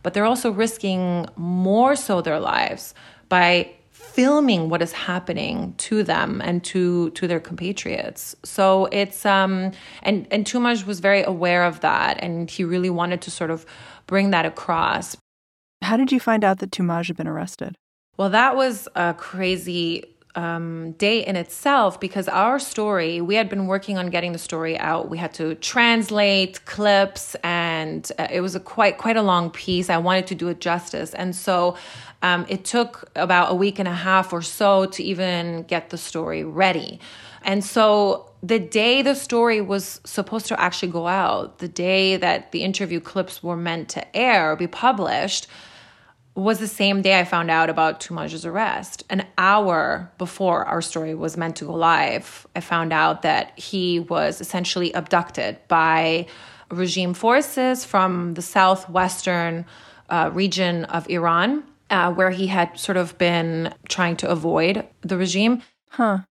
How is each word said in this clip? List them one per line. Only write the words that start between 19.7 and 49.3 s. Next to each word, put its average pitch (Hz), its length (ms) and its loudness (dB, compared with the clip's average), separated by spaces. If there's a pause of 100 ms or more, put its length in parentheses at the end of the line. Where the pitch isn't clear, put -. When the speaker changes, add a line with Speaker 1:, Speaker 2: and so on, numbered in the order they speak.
Speaker 1:
um, 165 580 -6
day 208 320 0
in 190 120 -2
itself, 214 600 2
because 185 300 -6
our 233 320 2
story, 180 600 -2
we 185 140 0
had 220 120 2
been 196 200 -4
working 196 300 -2
on 180 120 -2
getting 175 240 -2
the 165 60 -8
story 165 380 -6
out. 160 320 -2
We 165 80 -6
had 170 180 -6
to 160 200 -4
translate 208 1120 2
clips, 196 760 2
and, 165 680 -2 (100)
uh, 160 100 -2
it 180 120 -2
was 180 120 -4
a - 60 -6
quite, - 380 2
quite 226 180 0
a 226 60 4
long 180 280 4
piece. 180 400 -2
I 170 80 4
wanted 185 300 2
to 190 80 -6
do 170 140 -4
it 175 100 -6
justice. 175 540 -4
And 180 200 -6
so, 180 440 0 (440)
um, 175 280 2
it 190 160 -4
took 233 500 -2
about 175 360 4
a 185 40 2
week 196 240 0
and 185 80 -2
a 175 60 -4
half 190 400 2
or 170 80 -4
so 196 460 4
to 185 160 -8
even 170 600 -4
get 165 260 -4
the 170 80 -10
story 160 460 -6
ready. 170 560 -2 (440)
And 196 200 0
so 208 680 2 (100)
the 220 180 0
day 226 440 2
the 269 120 2
story 233 460 2
was 196 440 -4
supposed 214 420 -6
to - 120 -4
actually 175 320 -2
go 170 160 -4
out, 175 520 -2
the 180 80 -8
day 190 500 2
that 175 340 0
the 170 120 -4
interview 185 360 -4
clips - 440 -6
were 175 120 -4
meant 170 340 -4
to - 280 -8
air, 196 380 4
be 170 120 -4
published, 196 800 0 (880)
was 208 260 0
the 214 80 -6
same 196 340 0
day 190 180 6
I 175 60 2
found 170 260 0
out 160 180 4
about 160 320 0
Toomaj's 160 440 -8
arrest. 190 640 -4
An 196 160 -2 (120)